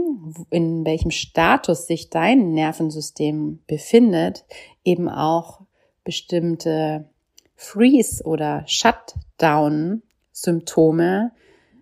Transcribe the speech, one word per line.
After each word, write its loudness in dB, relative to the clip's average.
w-, -16
in -2
welchem -2
Status 0
sich -6
dein 2
Nervensystem -4
befindet, 2
eben 0
auch -4
bestimmte -4
Freeze- 2
oder -4
Shutdown-Symptome 0